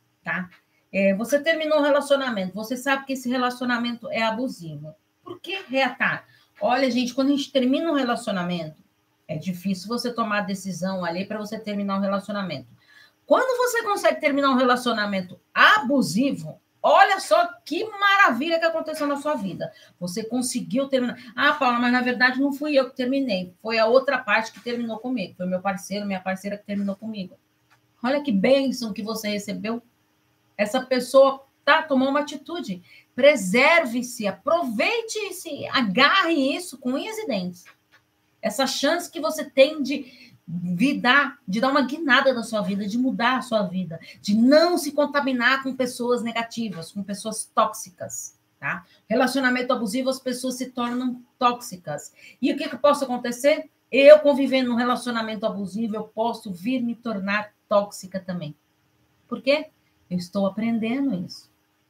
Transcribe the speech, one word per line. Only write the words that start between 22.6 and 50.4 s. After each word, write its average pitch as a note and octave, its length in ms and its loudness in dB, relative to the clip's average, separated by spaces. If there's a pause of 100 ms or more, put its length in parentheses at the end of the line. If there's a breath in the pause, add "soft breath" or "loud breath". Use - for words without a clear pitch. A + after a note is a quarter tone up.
eu B3+ 140 4
que - 80 -18
terminei. B3 640 -2
Foi A3+ 180 -2
a A3 60 4
outra C4 320 4
parte A3 340 0
que - 100 -20
terminou A#3 380 -6
comigo. A3+ 380 -6
Foi F3+ 100 -6
meu F#3 140 -2
parceiro, G3 460 -6
minha F#3+ 140 -4
parceira G3 360 -6
que - 80 -20
terminou G3+ 320 -4
comigo." G#3+ 400 -12 (680)
Olha C#4+ 200 0
que C#4+ 100 -2
bênção A#3+ 640 0
que G#3+ 80 -8
você G#3 260 -6
recebeu. G#3 540 -6 (760)
Essa G#3 240 -2
pessoa, C4+ 640 4 (180)
tá, D#4 180 6
tomou C4+ 260 2
uma C#4+ 120 2
atitude. C#4+ 600 -8 (320 loud breath)
Preserve-se, B3 1120 2
aproveite-se, E4+ 1400 -2
agarre C#4+ 880 2
isso F4+ 220 -12
com B3 140 -4
unhas G#4+ 260 -6
e A4 80 -8
dentes. F3+ 380 -6 (760)
Essa B3+ 260 -2
chance D#4+ 440 -2
que D#4 100 -10
você D4+ 240 -4
tem D4 380 4
de - 480 -8 (160)
vi-, F3+ 520 0
dar, C4 480 2
de G3 140 -4
dar C4 100 2
uma C#4+ 120 2
guinada C4+ 500 2
na A#3 100 -4
sua G#3+ 180 -4
vida, G3 260 -4
de A3 120 -2
mudar B3 400 0
a - 40 -4
sua G#3+ 200 0
vida, F3 380 -6 (200 loud breath)
de G#3 140 0
não D4+ 420 6
se C#4+ 160 -4
contaminar C4+ 720 2
com C4 140 -6
pessoas A#3+ 460 -2
negativas, A3+ 680 -6
com G3+ 120 -8
pessoas G3+ 520 -8
tóxicas, - 840 -4 (220)
tá? D#3+ 260 -8 (240 soft breath)
Relacionamento B3+ 640 2
abusivo, A#3+ 380 -2
as B3+ 80 -4
pessoas B3 380 -4